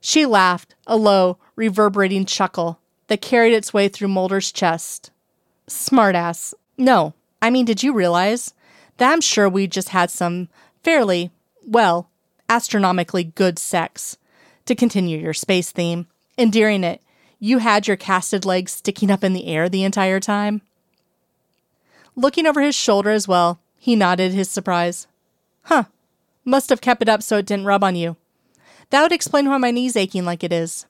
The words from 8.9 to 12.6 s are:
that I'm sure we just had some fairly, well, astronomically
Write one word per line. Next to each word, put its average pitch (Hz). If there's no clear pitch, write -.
that 254
I'm 330
sure 208
we 196
just 185
had 180
some 175
fairly, 196
well, 208
astronomically 185